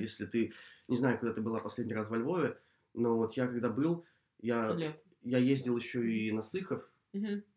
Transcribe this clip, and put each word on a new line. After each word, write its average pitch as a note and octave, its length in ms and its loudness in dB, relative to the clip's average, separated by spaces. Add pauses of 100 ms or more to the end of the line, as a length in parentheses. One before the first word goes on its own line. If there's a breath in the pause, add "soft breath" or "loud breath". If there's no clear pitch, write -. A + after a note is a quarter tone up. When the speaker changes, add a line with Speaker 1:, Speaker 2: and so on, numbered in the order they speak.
Speaker 1:
Если G#2+ 220 -6
ты... A2 280 0 (360 loud breath)
Не B2 80 0
знаю, B2 220 2
когда A2+ 140 -2
ты A2+ 80 -4
была A2 200 -2
последний A2 340 -4
раз G#2+ 140 -4
во A2+ 80 -2
Львове, C#3 400 0 (360 soft breath)
но A#2 240 2
вот A2+ 200 0
я B2+ 100 2
когда A#2+ 240 0
был, D#3+ 340 0 (360 loud breath)
я, A#2 360 2
Speaker 2:
Лет. D#3 260 -4 (200)
Speaker 1:
я B2 160 4
ездил C3 380 4
ещё A#2+ 260 -4
и A2 280 2
на A2 120 0
Сыхов, - 400 -4 (300)
Speaker 2:
Мгм. G3+ 300 -2 (140)